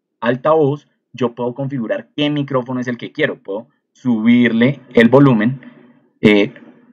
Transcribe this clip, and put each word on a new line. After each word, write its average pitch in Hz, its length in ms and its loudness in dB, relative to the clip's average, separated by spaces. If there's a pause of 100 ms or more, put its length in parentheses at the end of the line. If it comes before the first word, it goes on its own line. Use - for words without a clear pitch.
(200)
altavoz, 147 680 -2 (240)
yo 123 220 -6
puedo 120 200 -8
configurar 123 600 -8
qué 147 120 -2
micrófono 135 520 -6
es 123 80 -8
el 123 80 -6
que 110 160 -14
quiero. - 260 -4
Puedo 98 300 -12 (240)
subirle 120 880 0 (140)
el 117 140 4
volumen. 131 520 4 (600)
Eh, 107 320 2 (400)